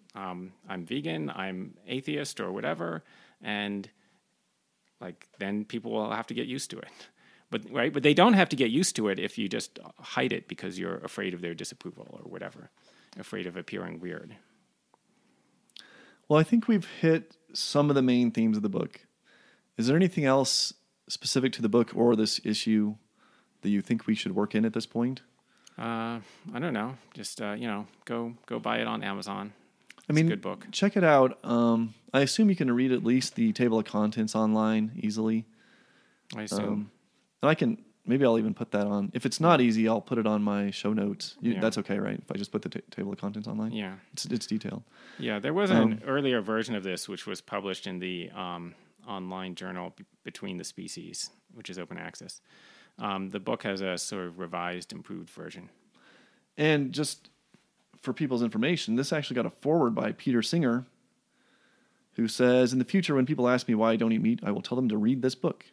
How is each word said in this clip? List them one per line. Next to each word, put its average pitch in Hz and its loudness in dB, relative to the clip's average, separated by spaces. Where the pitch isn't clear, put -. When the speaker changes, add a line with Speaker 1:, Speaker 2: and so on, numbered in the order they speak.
Speaker 1:
um, 92 -10
"I'm 90 -8
vegan, 147 -6
I'm 95 -8
atheist," 143 -6
or 92 -4
whatever, 160 -6
and, 104 -6
like, 90 -14
then 104 -4
people 113 -8
will 110 -2
have 110 -4
to 120 -8
get 120 -4
used 131 -8
to - -12
it. - -14
But, 110 -8
right? 127 0
But 139 -2
they 147 8
don't 185 10
have 196 8
to 151 0
get 123 4
used 151 2
to 110 2
it 95 0
if 98 -6
you 104 -2
just - -6
hide 127 -2
it - -6
because 92 -10
you're 92 -6
afraid 92 -6
of 87 -8
their 85 -6
disapproval - -12
or 82 -18
whatever, 95 -14
afraid 92 -8
of 87 -10
appearing 87 -10
weird. 87 -12
Speaker 2:
Well, 151 6
I - 6
think 226 2
we've 208 2
hit 160 2
some - 2
of 139 4
the 135 6
main 123 4
themes 110 2
of 104 -2
the 107 0
book. 92 -4
Is 117 0
there 139 4
anything 175 2
else 135 2
specific - 0
to - -6
the 113 2
book 117 4
or 120 4
this 110 0
issue 107 2
that 98 -2
you 101 2
think 113 -2
we 113 2
should 98 -4
work 104 -2
in 110 2
at 110 0
this 113 -4
point? 123 -4
Speaker 1:
Uh, 117 -6
I 120 -6
don't 156 -2
know. 117 -4
Just, - -12
uh, 104 -4
you 120 -6
know, 104 -6
go, 117 -6
go 117 -6
buy 113 -2
it 117 -2
on 110 -4
Amazon. 101 -6
Speaker 2:
I - -
Speaker 1:
It's - -10
a - 4
Speaker 2:
mean, 160 6
Speaker 1:
good 104 0
book. 95 -8
Speaker 2:
check 202 2
it 185 4
out. 135 6
Um, 117 2
I 135 4
assume 208 4
you 190 4
can 131 2
read 127 2
at 120 0
least 127 2
the 113 2
table 113 4
of 107 0
contents 107 0
online 110 2
easily. 110 0
Speaker 1:
I 107 -8
assume. 101 -4
Speaker 2:
Um, 104 -4
and 143 4
I 156 6
can, 127 0
maybe 135 2
I'll 117 6
even 110 0
put - -8
that 101 0
on. 101 -2
If - -4
it's 117 -2
not 160 6
easy, 113 6
I'll 110 2
put - -4
it 113 2
on 107 2
my 101 0
show 101 -4
notes. 104 -4
You, 120 0
Speaker 1:
Yeah. 95 -2
Speaker 2:
that's 107 2
okay, 98 -2
right? 101 -4
If - -14
I - -4
just 98 -6
put 104 -4
the - -6
ta-, - -8
table 98 -6
of 98 -10
contents 104 -8
online? 110 -4
Speaker 1:
Yeah. 101 -6
Speaker 2:
It's, - -8
it's 117 -4
detailed. 107 -6
Speaker 1:
Yeah, 110 -4
there 135 -2
was 190 2
an 117 6
Speaker 2:
Um, 110 2
Speaker 1:
earlier 135 0
version 110 -2
of 98 -4
this 90 -4
which 95 -10
was 98 -8
published 98 -6
in 92 -8
the, 90 -8
um, 87 -10
online 92 -8
journal 90 -10
B-, 101 -20
Between 95 -12
the 85 -10
Species, - -12
which 117 -18
is 92 -10
open 87 -12
access. 87 -14
Um, 95 -4
the 98 -8
book 113 -4
has 98 -4
a 92 -2
sort 92 -6
of 85 -12
revised, 87 -8
improved 90 -12
version. 87 -16
Speaker 2:
And 151 2
just - -4
for 127 -4
people's 127 0
information, 113 0
this 139 0
actually 196 -2
got 113 0
a - -4
foreword 143 2
by 107 -2
Peter 120 0
Singer, 127 2
who 113 0
says, 123 4
"In 131 2
the 123 2
future, 170 2
when 131 4
people 127 2
ask 123 2
me 120 4
why 110 4
I 113 4
don't 113 2
eat 110 2
meat, 113 2
I 98 -2
will 101 -2
tell - -4
them 127 2
to 107 0
read 120 2
this 127 0
book," - -4